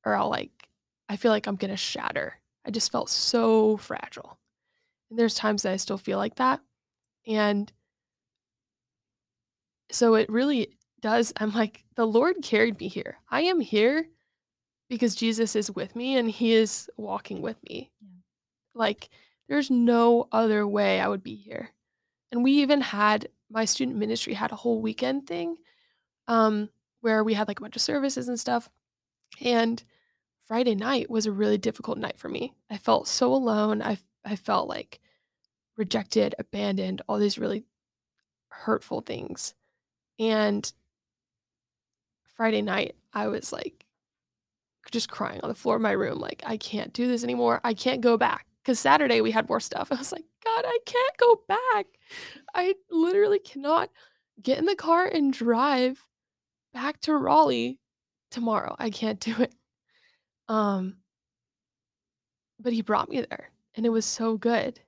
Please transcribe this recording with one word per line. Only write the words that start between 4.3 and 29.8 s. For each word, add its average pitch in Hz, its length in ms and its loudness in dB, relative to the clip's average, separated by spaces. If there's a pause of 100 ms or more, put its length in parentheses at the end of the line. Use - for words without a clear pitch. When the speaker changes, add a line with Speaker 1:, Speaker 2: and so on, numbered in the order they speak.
Speaker 1:
And 226 100 -6
there's 226 160 2
times 208 280 -2
that 190 100 0
I 196 40 -2
still 196 200 -4
feel 196 200 -4
like 202 180 -4
that. 262 260 0 (640)
And 208 460 0 (2250)
so 226 240 6
it 220 140 2
really 247 480 0 (240)
does, 226 340 2
I'm 214 160 -2
like, 214 320 -4 (120)
"The 233 120 2
Lord 294 340 2
carried 220 380 0
me - 80 -8
here. - 300 -10 (120)
I 269 120 0
am 359 180 2
here 262 480 2 (840)
because 240 260 0
Jesus 226 400 0
is 208 160 -2
with - 240 -8
me 262 220 0
and 233 120 2
he 226 240 2
is 220 440 2
walking 196 440 -8
with - 160 -8 (100)
me." - 320 -14
Speaker 2:
Yeah. 185 220 -20 (540)
Speaker 1:
Like, 214 340 -4 (380)
there's 277 240 0
no 240 600 4
other 214 360 2
way 202 320 2
I 190 80 0
would 196 160 -4
be 226 120 -12
here. 208 340 -14 (600)
And 240 120 0
we 269 100 6
even 285 280 4
had, 214 480 0 (200)
my 220 160 -2
student 254 320 -2
ministry 220 360 -2
had 208 180 -4
a 220 40 -12
whole 226 260 -2
weekend 254 460 -4
thing, 339 300 -6 (680)
um, 214 420 2 (320)
where 220 220 2
we 214 100 2
had, 208 140 0
like, 202 120 -8
a - 20 -14
bunch 311 140 -14
of 233 60 -4
services 269 460 -2
and 240 120 -4
stuff. 240 300 -2 (720)
And 233 420 2 (640)